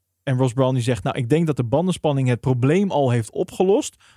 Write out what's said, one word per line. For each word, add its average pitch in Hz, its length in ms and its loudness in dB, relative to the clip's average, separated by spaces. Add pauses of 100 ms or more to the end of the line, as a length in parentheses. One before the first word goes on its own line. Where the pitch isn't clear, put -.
(240)
En 131 140 -2
Ross 127 160 0
Brawn 131 200 2
die 127 100 0
zegt, 120 200 -2
"Nou, 131 140 -4
ik 120 120 -4
denk 160 180 2
dat 147 100 0
de 127 60 0
bandenspanning 139 640 0
het 123 120 0
probleem 139 520 0
al 143 180 0
heeft 117 220 -2
opgelost. 196 640 0 (220)